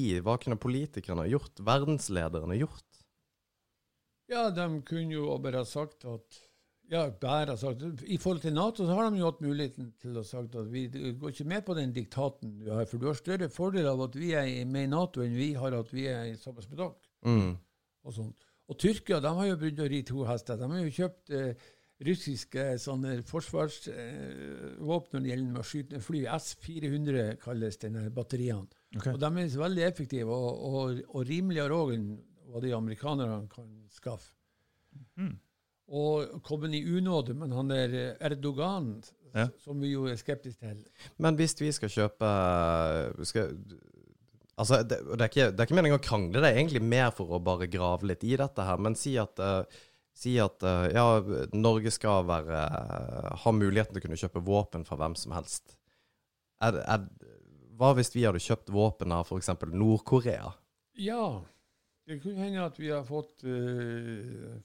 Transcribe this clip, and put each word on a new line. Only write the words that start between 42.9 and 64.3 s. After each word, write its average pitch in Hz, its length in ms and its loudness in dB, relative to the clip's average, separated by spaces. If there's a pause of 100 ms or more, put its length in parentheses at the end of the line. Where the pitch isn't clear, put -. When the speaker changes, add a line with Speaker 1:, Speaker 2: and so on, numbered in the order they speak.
Speaker 1:
skal, 95 280 0 (1080)
altså, 110 240 6
det, 120 220 0
det 95 160 -2
er 113 100 4
ikke, 131 220 6
det 95 80 0
er 117 80 4
ikke 170 100 6
meningen 147 220 6
å - 20 -10
krangle, 101 400 2
det 151 80 8
er 110 80 6
egentlig 147 240 2
mer 120 320 4
for 85 160 -6
å 87 120 0
bare 90 280 2
grave 90 400 2
litt 87 140 -2
i 120 120 4
dette 135 300 0
her, 92 160 2
men 110 160 2
si 139 180 -2
at, 107 220 -2
eh, 95 240 2 (540)
si 123 240 2
at, 101 240 2
eh, 90 320 4
ja, 120 80 8 (480)
Norge 110 400 4
skal 98 320 4
være, 80 420 0
eh, - 800 -4
ha 117 80 6
muligheten 104 420 4
til 95 80 -4
å - 40 -8
kunne 80 160 -4
kjøpe 90 200 -2
våpen 98 420 2
fra 87 120 -6
hvem 78 180 0
som 78 220 -6
helst. - 400 -8 (840)
Er, 110 220 4
er, 101 240 2 (720)
hva 131 180 8
hvis 123 200 4
vi 123 100 4
hadde 90 180 4
kjøpt - 300 -2
våpen 101 400 4
av 85 160 0
for 92 100 -2
eksempel 87 320 -2
Nordkorea? 110 840 4 (420)
Speaker 2:
Ja, 196 480 -2 (640)
det 151 160 -8
kunne 190 160 -6
hende 190 240 -2
at 165 160 -4
vi 156 80 -6
har 147 160 0
fått, 139 400 -8
eh, 117 1200 -4